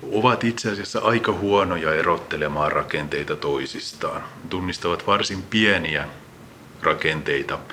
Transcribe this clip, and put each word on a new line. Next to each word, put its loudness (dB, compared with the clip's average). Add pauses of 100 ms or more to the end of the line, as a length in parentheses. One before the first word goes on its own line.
(120)
ovat 4
itse 0
asiassa -4
aika 4
huonoja 2
erottelemaan 0
rakenteita -2
toisistaan. -4 (260)
Tunnistavat -2
varsin 0
pieniä 2 (760)
rakenteita, 0 (140)